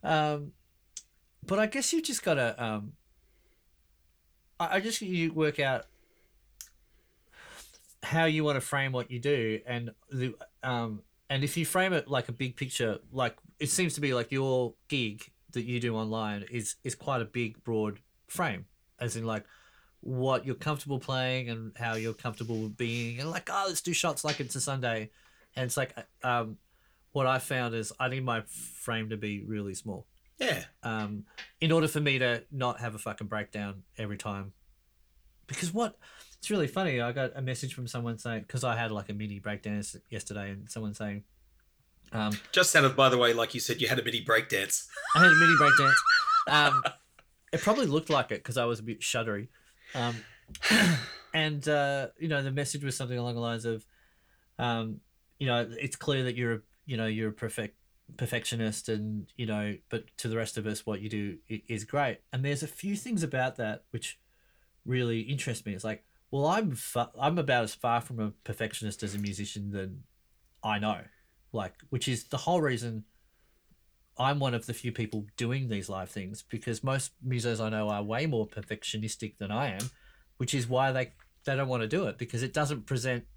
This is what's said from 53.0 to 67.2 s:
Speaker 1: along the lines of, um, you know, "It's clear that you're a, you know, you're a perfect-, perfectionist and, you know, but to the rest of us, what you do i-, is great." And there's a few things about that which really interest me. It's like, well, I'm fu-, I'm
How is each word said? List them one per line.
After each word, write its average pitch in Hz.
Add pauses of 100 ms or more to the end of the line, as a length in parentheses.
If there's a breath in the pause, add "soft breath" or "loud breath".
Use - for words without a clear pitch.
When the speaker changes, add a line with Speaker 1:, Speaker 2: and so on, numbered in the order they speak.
Speaker 1:
along 120
the 117
lines 117
of, 113 (760)
um, 113 (400)
you 139
know, 120 (140)
"It's 139
clear 135
that 123
you're 120
a, 110 (260)
you 127
know, 110
you're 110
a 107
perfect-, 110 (400)
perfectionist 113
and, 107
you 120
know, 104 (120)
but 113 (140)
to -
the 110
rest 113
of 107
us, 107
what 104
you 107
do 104 (120)
i-, 107
is 107
great." 139 (140)
And 131
there's 143
a 151
few 202
things 208
about 131
that 107
which - (680)
really 120
interest 127
me. 104
It's 92
like, 110 (260)
well, 139
I'm 180
fu-, 120
I'm 151